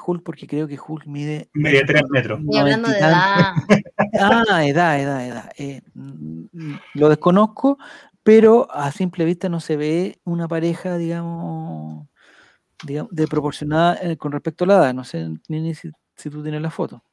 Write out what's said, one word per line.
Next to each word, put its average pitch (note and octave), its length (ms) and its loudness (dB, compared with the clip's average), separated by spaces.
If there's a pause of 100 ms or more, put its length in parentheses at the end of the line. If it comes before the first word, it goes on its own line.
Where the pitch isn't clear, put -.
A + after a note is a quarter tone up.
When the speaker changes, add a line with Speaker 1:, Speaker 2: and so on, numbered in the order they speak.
Speaker 1:
Hulk, F3 180 -4
porque D3 240 -14
creo D3+ 220 -4
que C#3+ 160 -12
Hulk D#3 220 -12
mide D3 480 -8
Speaker 2:
Mide D3 320 4
tres D3 160 4
Speaker 1:
no-, C3+ 80 -4
Speaker 2:
metros. A#2 300 -2
Speaker 3:
Estoy - 180 -2
hablando C#3+ 320 2
de G#3 100 0
Speaker 1:
noventa D#3 80 6
y F#3+ 720 4
tanto. - 340 -4
Speaker 3:
edad. A3+ 360 4
Speaker 1:
Ah, E3 180 2
edad, D3 340 2
edad, C#3 260 -4
edad. A#2 300 -12
Eh, C#3 240 -12 (140)
mm, D#3 800 -14 (200)
lo D3 140 4
desconozco, G#3 720 2 (440)
pero A3 480 8
a C#3+ 220 -6
simple F3 320 -4
vista F3 240 -2
no E3+ 120 -4
se D#3 180 -4
ve E3 460 -2
una E3+ 220 -4
pareja, E3+ 520 -4
digamos, E3 1080 -8 (800)
digamos, D3 300 -8
desproporcionada, D#3 880 0
eh, E3+ 160 -4
con C#3+ 140 -6
respecto D#3+ 320 -6
a - 20 0
la G3 100 6
edad. C3+ 180 4
No B2+ 100 -8
sé, E3 220 -8 (220)
Nini, D#3+ 260 -4
si, D#3 160 -14 (260)
si - 120 -12
tú D3 140 -12
tienes D3+ 180 -6
la D#3+ 100 -6
foto. D3 320 -8 (100)